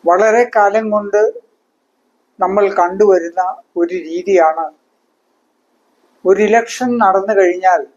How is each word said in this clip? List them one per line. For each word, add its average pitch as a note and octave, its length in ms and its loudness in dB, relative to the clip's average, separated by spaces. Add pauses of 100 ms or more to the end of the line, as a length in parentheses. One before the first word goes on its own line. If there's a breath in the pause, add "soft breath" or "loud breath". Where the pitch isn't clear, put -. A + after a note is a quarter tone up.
വളരെ G#3+ 320 4 (140)
കാലം G#3+ 380 2
കൊണ്ട് G3+ 300 0 (1200)
നമ്മൾ G3 220 0 (140)
കണ്ടുവരുന്ന F3+ 640 0 (380)
ഒരു E3+ 160 -4 (100)
രീതിയാണ്, E3 580 0 (1600)
ഒരു G3 220 2
ഇലക്ഷൻ A#3 440 -2 (120)
നടന്നു G3 360 0
കഴിഞ്ഞാൽ F3+ 440 2 (140)